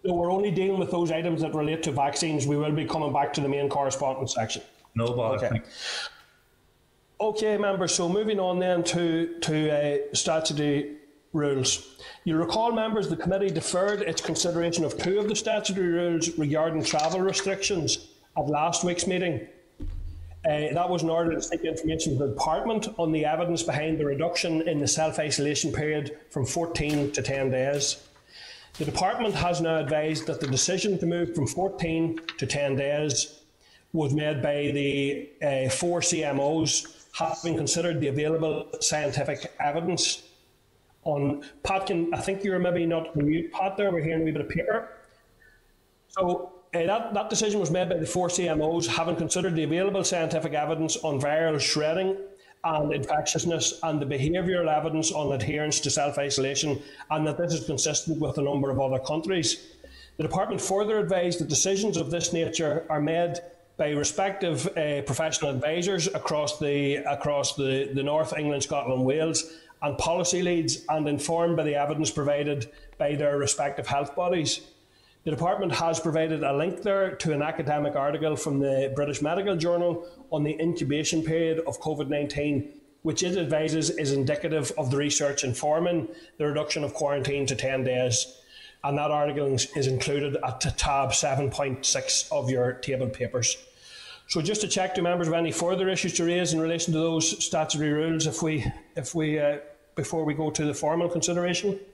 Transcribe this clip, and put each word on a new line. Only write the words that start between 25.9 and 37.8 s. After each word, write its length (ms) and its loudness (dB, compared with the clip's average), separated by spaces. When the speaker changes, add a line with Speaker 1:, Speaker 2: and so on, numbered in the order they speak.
Speaker 1:
from 160 -2
fourteen 640 0
to 100 -2
ten 300 0
days. 560 0
The 60 -2
department 500 0
has 260 2
now 180 2
advised 500 0
that 120 -4
the 60 -2
decision 540 2
to 60 0
move 280 0
from 140 0
fourteen 720 0
to 80 -2
ten 300 0
days 640 -2
was 220 0
made 260 0
by 320 0
the, 560 0
uh, 280 2
four 320 0
C 200 2
M 160 0
Os, 720 0
having 440 -2
considered 440 0